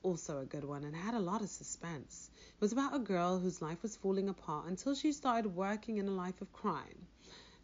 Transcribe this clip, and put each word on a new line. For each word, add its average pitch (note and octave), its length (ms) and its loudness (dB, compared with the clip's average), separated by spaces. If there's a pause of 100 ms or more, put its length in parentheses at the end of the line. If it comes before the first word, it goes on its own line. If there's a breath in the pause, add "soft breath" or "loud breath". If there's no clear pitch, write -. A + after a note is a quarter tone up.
also E3 360 0
a C3+ 60 -4
good C#3+ 200 -6
one C#3+ 180 -4
and D3 120 -6
had F#3+ 180 -2
a A#3+ 60 2
lot G3 220 2
of F#3+ 80 -4
suspense. - 880 -10
It - 260 -8
was G#3 120 4
about C#4 220 2
a D4 40 4
girl F#3 400 4
whose F3+ 220 0
life E3 220 -2
was G#3+ 120 -4
falling G3 320 2
apart D#3+ 400 -4
until F#3+ 280 0
she D4+ 180 4
started A3+ 420 2
working G#3 420 0
in G3 100 2
a G3 40 0
life F#3 300 -2
of G3 100 -10
crime. - 560 -4 (560 loud breath)